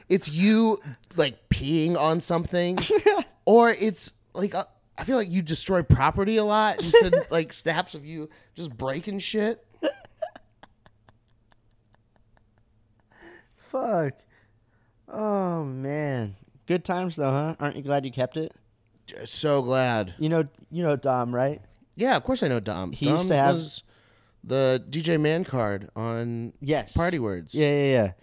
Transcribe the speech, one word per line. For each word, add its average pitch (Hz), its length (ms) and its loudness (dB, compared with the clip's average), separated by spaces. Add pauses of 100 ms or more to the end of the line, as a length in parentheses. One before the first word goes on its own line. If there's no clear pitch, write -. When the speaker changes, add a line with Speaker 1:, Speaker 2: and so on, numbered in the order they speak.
Speaker 1:
it's 185 220 0
you, 214 460 4 (380)
like, 143 340 -2
peeing 156 480 0
on 160 240 2
something. 175 640 -2
Speaker 2:
<laughs> - 40 -6 (580)
Speaker 1:
Or 233 260 8
it's, - 420 -2 (220)
like, 196 180 -4
uh, 180 120 -4 (340)
I - 60 -8
feel 254 120 0
like 196 140 -2
you 185 100 0
destroy 165 400 0
property 156 560 2
a 214 60 2
lot. 208 400 0
You - 80 -2
send, 466 320 8
Speaker 2:
<laughs> - 80 -8
Speaker 1:
like, 165 200 0
snaps 170 440 -2
of 143 100 -16
you 156 240 -12 (240)
just 151 240 -12
breaking 151 400 -6
shit. 214 480 -4 (4000)
Speaker 2:
Fuck. 208 560 -2 (920)
Oh, 196 560 -2
man. 135 720 -4 (320)
Good 170 180 -2
times, 180 300 -4
though, 139 160 0
huh? 151 280 -2
Aren't 147 160 -4
you 135 60 -10
glad 139 240 0
you 131 60 -8
kept 127 260 -4
it? 160 160 -6 (720)
Speaker 1:
So 143 360 0
glad. 120 580 0
Speaker 2:
You 156 100 0
know, 160 180 2 (220)
you 170 140 -4
know 151 120 2
Dom, 127 380 0
right? 135 280 -2 (340)
Speaker 1:
Yeah, 233 200 2
of 147 80 0
course 254 200 -2
I 175 40 0
know 123 120 2
Dom. 95 320 -6
Speaker 2:
He 135 140 -6
Speaker 1:
Dom 143 120 4
Speaker 2:
used 180 120 0
to 165 60 4
have 139 200 4
Speaker 1:
was 160 280 -8 (600)
the 131 460 2
D 156 120 -4
J 160 160 0
Man 156 260 2
card 104 520 -4
on 117 640 -6
Speaker 2:
Yes. 139 320 -4
Speaker 1:
Party 170 260 0
Words. 95 360 -6
Speaker 2:
Yeah, 151 160 2
yeah, 143 200 2
yeah. 110 200 2 (120)